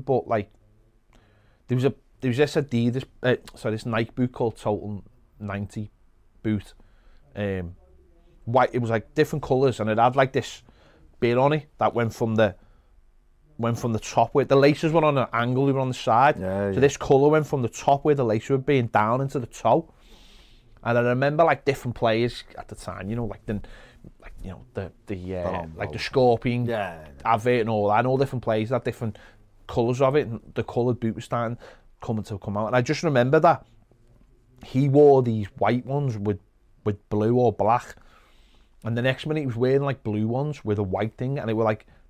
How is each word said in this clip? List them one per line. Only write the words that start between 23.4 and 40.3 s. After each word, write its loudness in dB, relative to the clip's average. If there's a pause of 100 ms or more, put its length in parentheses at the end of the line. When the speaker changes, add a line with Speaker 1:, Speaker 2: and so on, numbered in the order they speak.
Speaker 1:
the, -6 (640)
like, -20
you -12
know, -16 (100)
the, -10 (160)
the, -8
uh, -6 (200)
Speaker 2:
From -16
Speaker 1:
like, -6
the -10
Speaker 2:
both. -8
Speaker 1:
Scorpion 0
Speaker 2:
Yeah, -6
yeah. -20 (160)
Speaker 1:
advert 2
and -2
all 0
that, 4
and 2
all 0
different -2
players 0
had -2
different -6 (500)
colours 0
of 4
it, 2
and -8 (160)
the -2
coloured -2
boot -2
was -12
starting -4 (440)
coming -6
to -12
come -8
out. -2
And 0
I 4
just -2
remember 4
that 4 (1000)
he 0
wore 8
these -2 (100)
white 0
ones -4
with, -2 (460)
with -6
blue 0
or 4
black, 0 (880)
and -4
the -2
next -2
minute -4
he -4
was -6
wearing, 2
like, -6
blue -2
ones -4